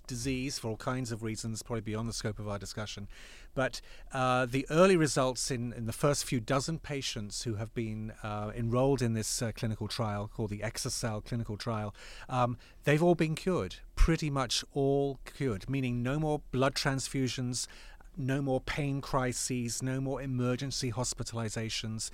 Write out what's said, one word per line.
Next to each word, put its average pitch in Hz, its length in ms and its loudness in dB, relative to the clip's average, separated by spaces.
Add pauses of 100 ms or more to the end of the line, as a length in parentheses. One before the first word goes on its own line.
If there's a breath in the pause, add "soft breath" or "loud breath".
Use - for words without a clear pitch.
disease 131 500 -2
for 117 120 -4
all 110 80 -4
kinds 127 340 -2
of 110 100 -6
reasons, 110 400 -4
probably 117 200 -4
beyond 110 260 -2
the 113 60 -4
scope 107 260 -4
of 104 80 -6
our 101 100 -4
discussion. 101 520 -8 (440 loud breath)
But, 131 280 0 (320 loud breath)
uh, 127 320 4
the 135 240 0
early 180 260 8
results 135 560 4
in, 120 220 -2
in 120 120 -6
the 113 60 -2
first 143 320 2
few 127 160 0
dozen 139 400 0
patients 120 640 -6
who 113 120 -2
have 113 180 -6
been, 110 400 -4 (100)
uh, 107 320 -4
enrolled 123 460 4
in 113 140 4
this, - 260 0
uh, 113 100 -2
clinical 110 380 -2
trial 104 440 -2
called 107 180 -2
the 104 80 -4
Exocel 110 640 -4
clinical 110 320 -4
trial, 107 360 -4 (360 loud breath)
um, 123 280 2 (280 loud breath)
they've 151 180 6
all 175 120 8
been 160 200 2
cured, 143 400 0 (220)
pretty 160 320 6
much 135 340 0 (100)
all 139 520 4
cured, 117 440 -2
meaning 127 320 0
no 135 180 0
more 151 200 2 (120)
blood 135 220 4
transfusions, 131 920 0 (500 loud breath)
no 135 240 0
more 131 180 2
pain 139 400 -2
crises, 123 840 -2
no 131 200 -2
more 131 200 -2
emergency 127 720 0
hospitalizations. 113 1200 -4